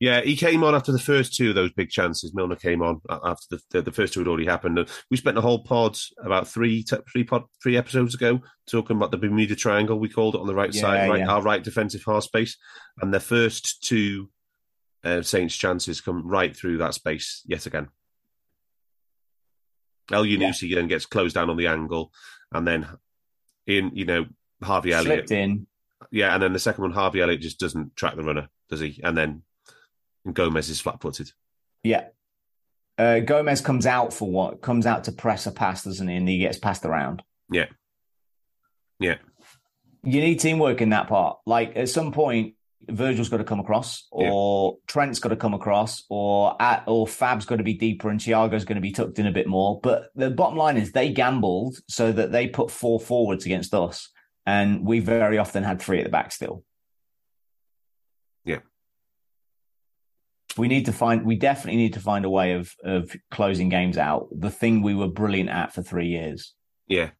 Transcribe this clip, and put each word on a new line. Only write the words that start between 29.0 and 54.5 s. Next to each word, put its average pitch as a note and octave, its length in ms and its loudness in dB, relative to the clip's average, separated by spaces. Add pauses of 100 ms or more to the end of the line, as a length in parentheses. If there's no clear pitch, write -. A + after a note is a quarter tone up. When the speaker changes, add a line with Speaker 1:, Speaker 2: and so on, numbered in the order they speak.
Speaker 1:
And E2+ 140 0
then D#2 260 -2 (880)
Gomez D#2+ 380 0
is D2+ 120 -8
flat-footed. - 520 -8 (500)
Speaker 2:
Yeah. A2 260 2 (880)
Uh, A#2 220 4
Gomez D3 420 2
comes C3 240 0
out B2 260 2
for G2+ 180 -6
what? F#2 300 -2
Comes A#2+ 260 2
out A2+ 180 2
to - 80 -6
press - 340 -2
a G2+ 60 -4
pass, F#2 320 -2
doesn't F#2+ 220 -6
he? F2+ 100 -2
And F2+ 120 0
he F#2 100 2
gets F2+ 200 0
passed G2 260 -2
around. D2+ 380 -4 (280)
Speaker 1:
Yeah. E2+ 160 0 (1300)
Yeah. F2 160 0 (880)
Speaker 2:
You C3+ 160 2
need E3 200 4
teamwork D#3 420 2
in A2 80 4
that G#2+ 180 2
part. F#2 380 2
Like, A#2 300 0
at B2 120 -2
some D#3 240 -2
point, A#2 420 0 (320)
Virgil's A#2 440 -2
gotta G#2+ 140 0
come G#2 160 -2
across, G#2+ 540 -2
Speaker 1:
Yeah. F#2 160 0
Speaker 2:
or G2 460 2 (100)
Trent's C#3 320 0
gotta A2+ 180 -2
come G#2+ 180 0
across, G#2 560 0
or G2+ 500 2
at, A#2+ 260 2
or A2 220 2
Fab's B2 380 -2
gotta A2 180 -2
be A2 100 -2
deeper G#2+ 360 -2
and G#2 100 -2
Thiago's A2 460 2
gonna G2+ 160 -4
be G2 100 -4
tucked A2 260 -4
in G#2+ 80 2
a G2 60 0
bit F#2+ 160 0
more. F#2+ 340 0
But - 320 0
the C3 160 0
bottom D#3 280 0
line D3+ 180 2
is G#2 160 -2
they C3+ 180 2
gambled B2 680 0 (100)
so A2+ 240 2
that G#2 180 0
they A#2+ 160 0
put B2 240 -2
four A#2 300 0
forwards G#2+ 460 0
against F2+ 260 -4
us. E2+ 380 -2 (360)
And G2+ 400 2